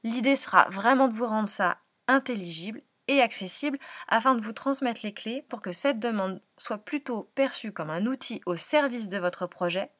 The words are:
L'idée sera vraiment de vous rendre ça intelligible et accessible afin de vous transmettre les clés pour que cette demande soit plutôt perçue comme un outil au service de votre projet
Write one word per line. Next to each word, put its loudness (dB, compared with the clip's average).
L'idée 2
sera 6
vraiment 4
de -2
vous -2
rendre 0
ça 0
intelligible -2
et 4
accessible -2
afin 4
de 0
vous -6
transmettre -2
les -6
clés -8
pour -8
que -6
cette 0
demande -2
soit -6
plutôt -6
perçue 0
comme -6
un 0
outil -4
au -2
service 0
de -6
votre -2
projet -4